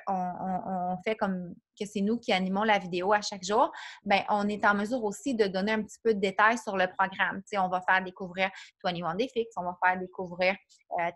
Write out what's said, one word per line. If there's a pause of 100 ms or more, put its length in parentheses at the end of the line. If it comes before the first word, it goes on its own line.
on,
on,
on
fait
comme (240)
que
c'est
nous
qui
animons
la
vidéo
à
chaque
jour, (320)
ben,
on
est
en
mesure
aussi
de
donner
un
petit
peu
de
détails
sur
le
programme.
Tu
sais,
on
va
faire
découvrir (280)
Twenty-one
Day
Fix,
on
va
faire
découvrir, (440)
euh,